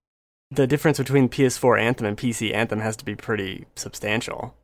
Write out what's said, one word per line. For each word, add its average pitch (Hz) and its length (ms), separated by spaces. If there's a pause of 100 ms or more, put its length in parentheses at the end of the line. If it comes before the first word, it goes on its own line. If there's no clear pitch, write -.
(500)
The 135 160
difference 143 320
between 135 300
P 135 180
S 123 100
four 117 220
Anthem 113 280
and 104 120
P 120 140
C 107 200
Anthem 107 280
has 110 160
to - 80
be 104 100
pretty 101 520 (100)
substantial. - 880